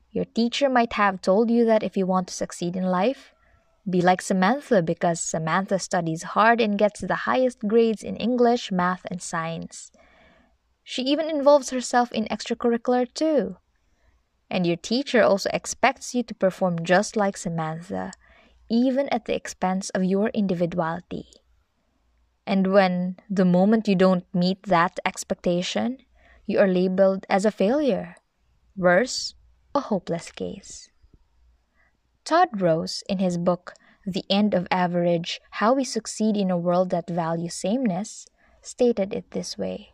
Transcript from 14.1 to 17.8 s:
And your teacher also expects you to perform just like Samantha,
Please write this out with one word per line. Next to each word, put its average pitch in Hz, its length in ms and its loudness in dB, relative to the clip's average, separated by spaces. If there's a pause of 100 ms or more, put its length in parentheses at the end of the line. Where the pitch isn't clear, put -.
And 180 180 -2
your 170 100 2
teacher 240 460 0
also - 300 2
expects - 600 -4
you 247 100 0
to 214 100 -12
perform 175 500 -2
just 185 320 2
like 196 200 0
Samantha, 170 760 -8 (560)